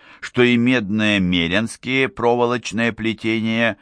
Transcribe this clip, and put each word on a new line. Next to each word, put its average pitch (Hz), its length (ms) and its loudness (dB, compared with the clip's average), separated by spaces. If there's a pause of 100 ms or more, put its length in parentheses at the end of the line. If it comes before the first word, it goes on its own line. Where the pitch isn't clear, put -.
(200)
что - 220 -2
и 123 160 6
медные 107 640 2
меренские 98 920 0
проволочные 120 800 -2
плетения, 113 920 -2